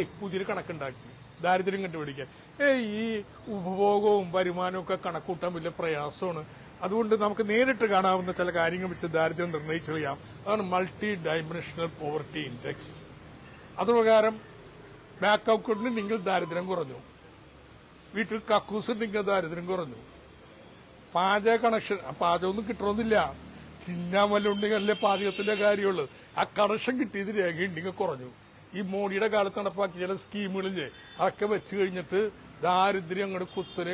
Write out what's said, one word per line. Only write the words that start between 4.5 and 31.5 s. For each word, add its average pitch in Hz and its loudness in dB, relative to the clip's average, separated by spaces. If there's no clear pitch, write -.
ഒക്കെ 185 -2
കണക്കൂട്ടാൻ 175 -4
വലിയ 165 -4
പ്രയാസമാണ്. 160 -4
അതുകൊണ്ട് 214 2
നമുക്ക് 208 2
നേരിട്ട് 240 4
കാണാവുന്ന 185 4
ചില 180 2
കാര്യങ്ങൾ 180 2
വെച്ച് 170 -4
ദാരിദ്ര്യം 160 2
നിർണ്ണയിച്ചു 156 -4
കളയാം. 143 -2
അതാണ് 208 0
മൾട്ടി 190 0
ഡൈമെൻഷണൽ 165 -4
പോവർട്ടി 151 -6
ഇൻഡെക്സ്. 127 -10
അതുപ്രകാരം 220 6
ബാക്ക് 214 4
അക്കൗണ്ട് 214 0
ഉണ്ടെങ്കിൽ 220 -2
ദാരിദ്ര്യം 175 0
കുറഞ്ഞു, 147 -4
വീട്ടിൽ 220 -2
കക്കൂസ് 208 2
ഉണ്ടെങ്കിൽ 208 -2
ദാരിദ്ര്യം 170 -2
കുറഞ്ഞു, 156 -4
പാചക 202 4
കണക്ഷൻ, 220 2
ആ - -8
പാചകമൊന്നും 185 2
കിട്ടണമെന്നില്ല, 214 0
തിന്നാൻ 175 2
വല്ലതും 208 2
ഉണ്ടെങ്കിൽ 208 2
അല്ലേ 208 2
പാചകത്തിന്റെ 202 2
കാര്യമുള്ളൂ. 196 4
ആ 190 2
കണക്ഷൻ 214 2
കിട്ടിയത് 202 -4
രേഖയുണ്ടെങ്കിൽ 175 -2
കുറഞ്ഞു. 135 -2
ഈ - -2
മോഡിയുടെ 196 0
കാലത്ത് 202 2
നടപ്പാക്കിയ 185 -2
ചില 190 -2
സ്കീമുകളില്ലേ, 190 -4
അതൊക്കെ 185 2